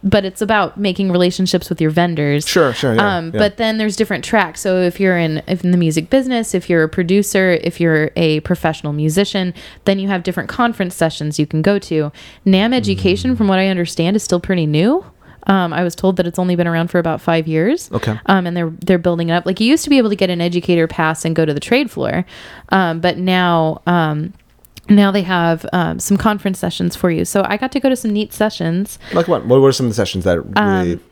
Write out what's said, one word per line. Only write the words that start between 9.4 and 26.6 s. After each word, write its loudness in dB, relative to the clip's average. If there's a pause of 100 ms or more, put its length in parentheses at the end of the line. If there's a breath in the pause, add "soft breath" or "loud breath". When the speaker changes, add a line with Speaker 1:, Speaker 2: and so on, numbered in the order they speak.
Speaker 1:
then 2
you -4
have -2
different -6
conference -2
sessions -2
you 2
can -2
go 2
to. -2 (320 loud breath)
nam 4
Education, 0
Speaker 2:
Mm. -4
Speaker 1:
from 2
what 2
I 2
understand, -2
is 0
still 0
pretty -2
new. 2 (440 soft breath)
Um, 2
I -2
was -2
told 0
that 0
it's -6
only 0
been 2
around 0
for 0
about -2
five 0
years. 0
Speaker 2:
Okay. -4
Speaker 1:
Um, 2
and -4
they're, -2 (120)
they're 4
building 0
it 0
up. 0
Like, -2
you 2
used 2
to -2
be 6
able 4
to -2
get 0
an -2
educator 2
pass -2
and 0
go 2
to -2
the -4
trade 0
floor. -4 (460 loud breath)
Um, 2
but 0
now, 2
um, 0 (560)
now 6
they 0
have, 0
um, -2
some 0
conference -2
sessions -4